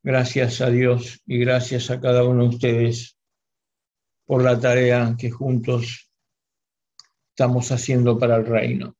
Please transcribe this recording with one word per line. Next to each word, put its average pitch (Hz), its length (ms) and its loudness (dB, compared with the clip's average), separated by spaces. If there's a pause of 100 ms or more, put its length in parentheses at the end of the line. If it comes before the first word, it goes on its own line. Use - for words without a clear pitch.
Gracias 127 580 0
a 127 100 0
Dios 123 560 0
y 123 120 -4
gracias 123 520 -2
a 123 100 -4
cada 123 220 2
uno 123 220 2
de 120 60 4
ustedes 117 680 -2 (1040)
por 131 160 0
la 123 200 2
tarea 123 580 2
que 120 140 -6
juntos 123 800 -4 (1160)
estamos 127 420 0
haciendo 123 440 0
para 117 200 2
el 110 100 0
reino. 120 540 -4